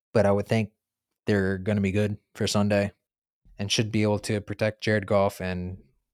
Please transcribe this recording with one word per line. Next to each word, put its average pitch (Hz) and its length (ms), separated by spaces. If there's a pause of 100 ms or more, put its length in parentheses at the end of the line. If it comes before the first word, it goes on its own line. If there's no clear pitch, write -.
(140)
but 104 120
I 101 60
would 101 160
think 113 240 (560)
they're 98 320
gonna 104 220
be 98 100
good 104 260 (160)
for 104 140
Sunday 101 460 (680)
and 101 120
should 110 200
be 107 100
able 104 180
to 104 220
protect 104 400
Jared 107 240
Goff 101 360
and 92 360 (360)